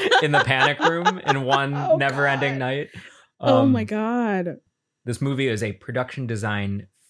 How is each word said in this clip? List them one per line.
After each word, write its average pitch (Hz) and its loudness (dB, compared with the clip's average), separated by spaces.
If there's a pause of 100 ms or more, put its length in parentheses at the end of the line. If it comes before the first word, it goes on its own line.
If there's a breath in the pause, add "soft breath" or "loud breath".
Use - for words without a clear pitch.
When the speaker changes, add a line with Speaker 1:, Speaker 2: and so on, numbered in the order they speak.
(220 loud breath)
Speaker 1:
in 147 2
the - 4
panic 131 2
room 175 0
in 139 0
one 139 2
Speaker 2:
<laughs> - -4
Oh, 143 2
Speaker 1:
never-ending 139 0
Speaker 2:
God. 135 -4
Speaker 1:
night. 135 -4 (520 loud breath)
Speaker 2:
Oh, 262 4
my 254 4
Speaker 1:
Um, 214 -4
Speaker 2:
God. 214 -2 (480)
Speaker 1:
this 120 -6
movie 135 0
is 110 -2
a 104 -4
production 127 -6
design 101 -4 (240)